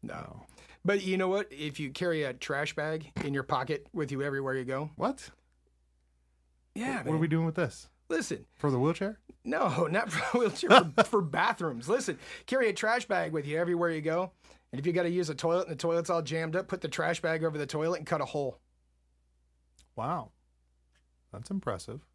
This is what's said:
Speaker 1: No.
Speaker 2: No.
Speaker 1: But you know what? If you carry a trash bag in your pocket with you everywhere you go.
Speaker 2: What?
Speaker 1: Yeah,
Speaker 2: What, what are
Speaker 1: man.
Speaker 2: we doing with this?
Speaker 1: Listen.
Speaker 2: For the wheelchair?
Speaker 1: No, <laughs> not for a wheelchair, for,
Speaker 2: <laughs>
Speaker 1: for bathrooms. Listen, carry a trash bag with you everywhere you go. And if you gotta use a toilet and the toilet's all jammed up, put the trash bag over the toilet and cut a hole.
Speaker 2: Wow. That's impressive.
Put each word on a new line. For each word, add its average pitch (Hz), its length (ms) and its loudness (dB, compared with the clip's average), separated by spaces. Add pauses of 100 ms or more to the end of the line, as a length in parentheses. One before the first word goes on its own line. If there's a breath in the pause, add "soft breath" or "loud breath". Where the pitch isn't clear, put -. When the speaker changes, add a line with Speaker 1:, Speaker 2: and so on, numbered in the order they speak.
Speaker 1:
No. - 120 -8
Speaker 2:
No. - 280 -12 (420 loud breath)
Speaker 1:
But 196 180 2
you 185 140 0
know 185 120 2
what? 196 220 0
If 143 300 -8
you 143 100 -4
carry 165 320 0
a 135 100 -2
trash 143 440 -4
bag 156 340 -4 (140)
in 143 100 -2
your 139 80 0
pocket 135 500 -2
with 147 200 -2
you 135 100 -2
everywhere 139 320 -2
you 131 100 -2
go. 135 320 -4
Speaker 2:
What? 269 340 -2 (1400)
Speaker 1:
Yeah, 247 240 -4
Speaker 2:
What, 147 80 -6
what 143 40 -2
are - 40 2
Speaker 1:
man. 160 60 2
Speaker 2:
we 165 80 2
doing 165 180 2
with 160 100 0
this? 160 320 -4 (200)
Speaker 1:
Listen. - 360 -2 (100)
Speaker 2:
For - 160 0
the 131 80 2
wheelchair? 165 400 0 (240)
Speaker 1:
No, 180 440 2
<laughs> 151 40 -2
not 202 220 0
for 156 240 0
a 247 40 6
wheelchair, 240 300 2
for, 202 340 10
Speaker 2:
<laughs> - 0 -
Speaker 1:
for 214 180 2
bathrooms. 156 680 0
Listen, 156 300 0 (280 loud breath)
carry 254 220 2
a 202 40 2
trash 233 340 0
bag 170 260 0
with 147 140 -2
you 151 120 -2
everywhere 170 320 2
you 160 120 -2
go. 170 280 0 (400 loud breath)
And 123 80 -6
if 139 80 -2
you 175 60 2
gotta 175 180 2
use 175 200 0
a 156 40 -4
toilet 170 320 2
and 165 60 -8
the 143 80 -6
toilet's 170 300 0
all 170 120 2
jammed 160 320 -4
up, 185 140 -2
put 180 140 -6
the 160 60 -4
trash 160 320 0
bag 160 220 0
over 160 160 0
the 147 80 -2
toilet 156 320 -2
and 156 80 -10
cut 160 140 0
a 135 60 -2
hole. 143 340 -4 (1400)
Speaker 2:
Wow. 127 340 -4 (1000)
That's - 180 -12
impressive. 127 520 -6 (120)